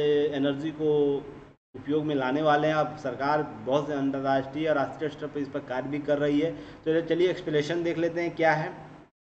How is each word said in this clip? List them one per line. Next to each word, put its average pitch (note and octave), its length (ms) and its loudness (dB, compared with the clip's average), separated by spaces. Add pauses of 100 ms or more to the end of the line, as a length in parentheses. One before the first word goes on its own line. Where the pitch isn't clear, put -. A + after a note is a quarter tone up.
(340)
energy C#3+ 360 0
को D3 460 2 (600)
उपयोग D3 280 -2
में D3+ 100 -2
लाने C3+ 280 0
वाले D3+ 260 4
हैं। D#3 60 2
अब D3+ 220 0
सरकार C#3 460 0
बहुत C3 440 0
से D3+ 60 -4
अंतर्राष्ट्रीय C3+ 760 0
और D3+ 60 2
राष्ट्रीय C#3+ 360 -2
स्तर D3 160 -10
पर D3 140 -6
इस C#3 80 -4
पर C#3+ 100 -6
कार्य C3+ 300 -4
भी D3 100 -4
कर C#3+ 200 0
रही D3 220 2
है। D#3+ 120 0
तो - 480 -2
चलिए E3 300 2
explanation D#3+ 520 0
देख E3 160 0
लेते E3 220 0
हैं - 160 -4
क्या D#3+ 160 6
है। D#3+ 380 -4 (400)